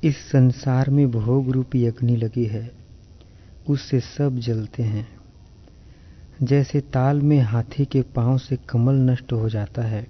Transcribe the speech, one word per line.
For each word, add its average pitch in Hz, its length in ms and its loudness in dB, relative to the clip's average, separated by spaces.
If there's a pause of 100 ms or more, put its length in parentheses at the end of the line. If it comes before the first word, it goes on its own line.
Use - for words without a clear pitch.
इस 147 200 2
संसार 131 640 2
में 139 200 4
भोग 120 400 0
रूपी 127 360 0
अग्नि 120 300 0
लगी 113 280 -2
है, 110 260 -6 (1000)
उससे 139 300 0
सब 135 380 -4
जलते 113 440 -4
हैं। 107 240 -4 (1400)
जैसे 139 380 2 (120)
ताल 139 300 0
में 147 180 4
हाथी 117 440 0
के 131 180 0 (120)
पांव 127 240 2
से 131 200 -4 (100)
कमल 127 340 2
नष्ट 127 300 0
हो 113 160 0
जाता 110 340 -6
है 110 280 -4